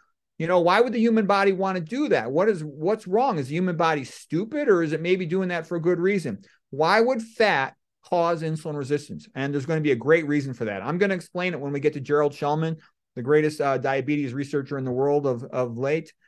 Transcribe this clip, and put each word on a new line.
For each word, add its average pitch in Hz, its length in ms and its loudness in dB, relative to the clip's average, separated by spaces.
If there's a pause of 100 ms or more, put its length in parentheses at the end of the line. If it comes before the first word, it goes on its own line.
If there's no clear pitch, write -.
(380)
you 160 100 -4
know, 180 140 4
why 180 180 4
would 247 140 2
the 240 60 -2
human 220 280 2
body 196 240 4
wanna 190 300 -2
do 247 260 -4
that? 131 240 0
What 175 160 2
is, 180 160 0
what's 156 440 -4
wrong? 220 300 0
Is 131 120 -4
the 147 60 -6
human 180 200 -2
body 160 300 2
stupid, 226 640 -4
or 180 120 6
is 156 120 -2
it 156 80 -4
maybe 185 240 0
doing 180 240 -2
that 170 180 -4
for 175 80 -6
a 170 60 -4
good 170 180 0
reason? 170 420 0 (280)
Why 165 320 2
would 240 200 0
fat 180 540 0 (300)
cause 170 380 0
insulin 156 340 -6
resistance? 143 580 -4
And 139 180 -4
there's 139 120 -2
gonna 160 160 0
be 147 100 2
a 127 60 4
great 151 280 4
reason 143 280 -2
for 123 100 -8
that. 101 180 -4
I'm 143 160 -4
gonna 196 180 2
explain 180 380 -6
it 135 60 -8
when 143 140 -6
we 143 80 -4
get 147 140 2
to 143 40 -6
Gerald 147 320 2
Shulman, 156 460 -2 (400)
the 127 40 -8
greatest, 151 380 2
uh, 139 180 0
diabetes 135 560 -2
researcher 139 440 -4
in 131 80 -6
the 127 60 -4
world 143 360 2
of, 123 160 -2
of 123 340 -4
late. 151 360 -2 (140)